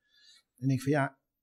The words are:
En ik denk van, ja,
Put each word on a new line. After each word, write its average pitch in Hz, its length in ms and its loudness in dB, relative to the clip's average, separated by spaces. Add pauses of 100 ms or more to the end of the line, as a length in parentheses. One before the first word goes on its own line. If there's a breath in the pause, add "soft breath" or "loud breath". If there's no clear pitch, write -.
(560 soft breath)
En - 80 -20
ik 135 40 0
denk 135 140 2
van, 139 100 -2
ja, 143 280 -2 (240)